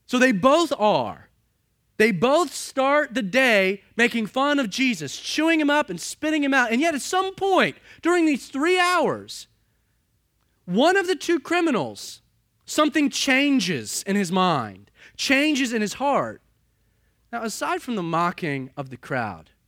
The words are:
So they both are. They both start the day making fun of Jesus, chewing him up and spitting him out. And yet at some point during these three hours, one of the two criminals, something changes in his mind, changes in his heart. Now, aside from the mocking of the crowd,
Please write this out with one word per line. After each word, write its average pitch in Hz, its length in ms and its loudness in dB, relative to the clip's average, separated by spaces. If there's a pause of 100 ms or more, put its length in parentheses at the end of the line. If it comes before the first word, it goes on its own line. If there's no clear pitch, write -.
So 247 140 -2
they 254 120 6
both 277 460 4
are. 131 520 0 (680)
They 226 140 4
both 269 420 2
start 277 640 -2
the 262 80 -2
day 202 580 2 (160)
making 226 300 0
fun 277 320 0
of 233 100 -2
Jesus, 196 480 -4
chewing 320 420 0
him 285 120 2
up 294 180 2
and 170 100 -8
spitting 311 440 -4
him 277 100 2
out. 247 180 2
And 233 80 2
yet 320 160 0
at 254 60 -6
some 381 320 -2
point 359 420 0 (260)
during 339 240 2
these 285 220 -2
three 339 320 0
hours, 254 680 -2 (1160)
one 269 300 4
of 381 120 0
the 370 80 0
two 330 240 -2
criminals, 247 840 -2 (440)
something 302 440 0
changes 254 920 0
in 196 120 -2
his 190 160 -2
mind, 131 600 -2 (260)
changes 269 560 0
in 220 80 -2
his 208 140 -4
heart. 208 460 -2 (920)
Now, 233 100 -6
aside 302 380 -6
from 240 140 -8
the 185 80 -4
mocking 165 760 -4
of 135 120 -10
the 123 60 -12
crowd, 107 540 -8 (180)